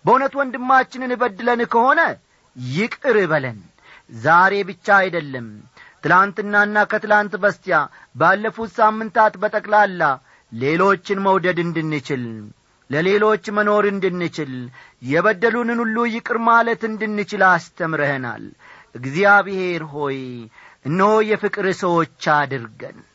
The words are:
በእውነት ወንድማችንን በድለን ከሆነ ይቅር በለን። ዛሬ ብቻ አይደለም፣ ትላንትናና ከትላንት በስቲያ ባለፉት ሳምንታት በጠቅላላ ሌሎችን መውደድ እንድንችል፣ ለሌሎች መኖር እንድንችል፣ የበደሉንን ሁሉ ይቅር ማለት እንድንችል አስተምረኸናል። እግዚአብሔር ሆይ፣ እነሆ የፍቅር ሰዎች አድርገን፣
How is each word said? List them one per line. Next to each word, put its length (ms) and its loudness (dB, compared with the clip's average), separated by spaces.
በእውነት 340 2
ወንድማችንን 800 0
በድለን 480 -2
ከሆነ 360 2
ይቅር 460 0
በለን። 320 -2
ዛሬ 400 4
ብቻ 220 -12
አይደለም፣ 520 -2
ትላንትናና 840 2
ከትላንት 520 0
በስቲያ 400 0
ባለፉት 560 0
ሳምንታት 640 2
በጠቅላላ 680 0
ሌሎችን 680 0
መውደድ 380 0
እንድንችል፣ 640 -4
ለሌሎች 600 0
መኖር 360 2
እንድንችል፣ 680 -4
የበደሉንን 760 0
ሁሉ 180 -2
ይቅር 340 -6
ማለት 440 2
እንድንችል 600 -4
አስተምረኸናል። 1000 -2
እግዚአብሔር 920 0
ሆይ፣ 320 -6
እነሆ 280 2
የፍቅር 520 -2
ሰዎች 580 -2
አድርገን፣ 680 -4